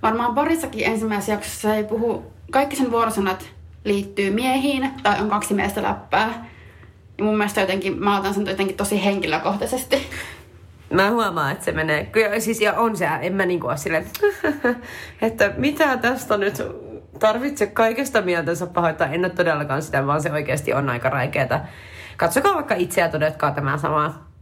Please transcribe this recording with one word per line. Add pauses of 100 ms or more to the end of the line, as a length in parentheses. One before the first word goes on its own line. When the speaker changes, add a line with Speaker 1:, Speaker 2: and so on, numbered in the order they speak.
Speaker 1:
varmaan
parissakin
ensimmäisessä
jaksossa
se
ei
puhu, (200)
kaikki
sen
vuorosanat (340)
liittyy
miehiin (120)
tai
on
kaksi
miestä
läppää. (720)
Ja
mun
mielestä
jotenkin,
mä
otan
sen
jotenkin
tosi
henkilökohtaisesti. (880)
Speaker 2:
Mä
huomaan,
että
se
menee,
kyllä
siis
ja
on
se, (140)
en
mä
niinku
oo
silleen, (600)
<laughs>
että
mitä
tästä
nyt (560)
tarvitse
kaikesta
mieltänsä
pahoittaa.
En
oo
todellakaan
sitä,
vaan
se
oikeesti
on
aika
räikeetä. (560)
Katsokaa
vaikka
itse
ja
todetkaa
tämä
sama. (180)